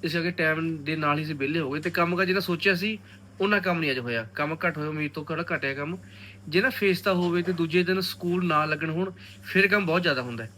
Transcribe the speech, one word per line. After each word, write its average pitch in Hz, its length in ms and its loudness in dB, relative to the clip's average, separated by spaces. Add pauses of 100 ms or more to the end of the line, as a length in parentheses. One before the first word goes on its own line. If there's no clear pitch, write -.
ਇਸ 160 100 -2
ਕਰਕੇ 170 180 0
ਟਾਈਮ 160 520 0
ਦੇ 156 120 -2
ਨਾਲ 151 240 0
ਹੀ 156 40 -2
ਅਸੀਂ 156 120 -4
ਵਿਹਲੇ 139 240 -2
ਹੋ 143 120 -2
ਗਏ। 147 100 -4
ਤੇ 180 80 -2
ਕੰਮ 175 260 0
ਕਾਜ 185 120 2
ਜਿੰਨਾ 185 120 2
ਸੋਚਿਆ 180 360 0
ਸੀ, 214 220 -4 (440)
ਉਨਾ 202 180 4
ਕੰਮ 180 200 0
ਨਹੀਂ 151 120 0
ਅੱਜ 127 80 -2
ਹੋਇਆ। 117 240 -4 (120)
ਕੰਮ 151 200 -2 (100)
ਘੱਟ 160 120 0
ਹੋਇਆ, 151 120 -4
ਉਮੀਦ 151 220 -4
ਤੋਂ 151 140 -8
ਥੋੜ੍ਹਾ 160 200 -4 (100)
ਘਟਿਆ 139 180 -2
ਕੰਮ। 147 240 -6 (520)
ਜੇ 165 120 4
ਨਾ 247 80 4
ਫੇਸ 196 320 2
ਤਾਂ 196 140 2
ਹੋਵੇ 175 260 2
ਤੇ 175 100 0
ਦੂਜੇ 170 320 2
ਦਿਨ 185 180 2
ਸਕੂਲ 180 440 -2
ਨਾ 156 200 4
ਲੱਗਣ 156 240 -2
ਹੋਣ, 180 220 0 (320)
ਫਿਰ 196 240 4
ਕੰਮ 202 180 4
ਬਹੁਤ 170 160 4
ਜ਼ਿਆਦਾ 143 200 2
ਹੁੰਦਾ 120 220 -6
ਹੈ। 107 140 -12